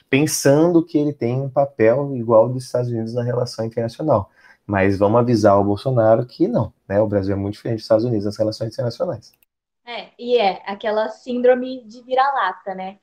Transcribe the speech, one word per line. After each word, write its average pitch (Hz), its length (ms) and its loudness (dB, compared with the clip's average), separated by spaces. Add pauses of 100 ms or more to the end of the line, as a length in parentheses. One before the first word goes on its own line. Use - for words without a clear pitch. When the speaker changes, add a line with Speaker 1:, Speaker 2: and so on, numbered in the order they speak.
(100)
Speaker 1:
pensando 156 760 2
que - 140 -2
ele 147 140 -2
tem 123 280 -4
um 135 80 -6
papel 139 680 0
igual 117 320 4
dos 127 160 -6
Estados 123 260 -4
Unidos 113 240 -4
na 120 80 -4
relação 123 420 -4
internacional. 117 640 -2 (360)
Mas 98 320 2
vamos 104 220 4
avisar 107 400 4
o 98 40 2
Bolsonaro 113 600 2
que 160 240 -2
não, 160 240 -2 (160)
né? 98 120 0
O 110 60 2
Brasil 101 280 -2
é - 20 -4
muito 101 180 -6
diferente 117 240 -6
dos - 60 -14
Estados 110 200 2
Unidos 113 200 -2
nas 104 120 -6
relações 110 360 -4
internacionais. 131 600 -8 (520)
Speaker 2:
É, 226 240 -14 (100)
e 240 200 -2
é 190 280 0
aquela 214 420 -4
síndrome 247 760 -2
de 233 180 -20
vira-lata, 247 720 -2
né, 190 280 -12